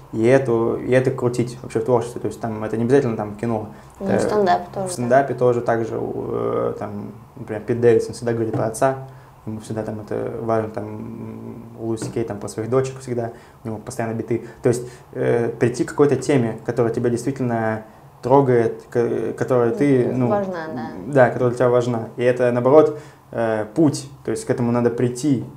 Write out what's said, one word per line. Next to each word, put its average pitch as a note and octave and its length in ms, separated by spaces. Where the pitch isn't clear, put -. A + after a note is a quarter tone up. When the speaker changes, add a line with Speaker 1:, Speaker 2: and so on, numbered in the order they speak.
Speaker 1:
и A2 140
эту, A#2 520
и - 120
это C3 220
крутить B2 500
вообще - 160
в A2 60
творчестве. A#2 360
То - 60
есть G#2 140
там A2 240
это G#2+ 120
не A2+ 60
обязательно A#2+ 340
там G#2 200
кино. A2 320
Speaker 2:
Ну, G3 80
Speaker 1:
Э, - 100
Speaker 2:
в - 40
стендапе F#3 420
тоже, G3 120
Speaker 1:
в - 20
Speaker 2:
да. F3+ 40
Speaker 1:
стендапе B2+ 420
тоже B2 260
так A2+ 260
же, A2+ 140
э, A#2 800
там, G#2 320
например, A2 260
Пит A#2 180
Дэвидсон A2+ 340
всегда A#2 180
говорит A2 220
про A2+ 120
отца. C3 300
Ему A2 140
всегда G#2+ 240
там A2 160
это A2+ 320
важно, A2 280
там, G#2+ 160
м, A2+ 760
Луис A2+ 240
Кей A#2 120
там G2+ 160
про G#2+ 80
своих A2 200
дочек C3 300
всегда, A#2 320
у A#2 60
него A2 100
постоянно A2+ 360
биты. A2+ 320
То C3 60
есть, A#2 120
э, B2 360
прийти A#2+ 240
к - 60
какой-то C#3+ 260
теме, B2 500
которая A#2 260
тебя A#2+ 160
действительно A#2 760
трогает, B2+ 680
к-, A#2 480
которая A#2+ 320
ты, B2+ 360
Speaker 2:
М, A#2 120
Speaker 1:
ну, B2 100
Speaker 2:
важна, F#3 460
да. - 80
Speaker 1:
да, B2+ 240
которая B2 200
для B2 80
тебя C3 100
важна. A#2+ 480
И A#2+ 80
это, B2 260
наоборот, C3+ 480
э, A2 420
путь, D3+ 340
то A#2+ 60
есть - 160
к - 40
этому A#2+ 220
надо A#2+ 160
прийти. B2 560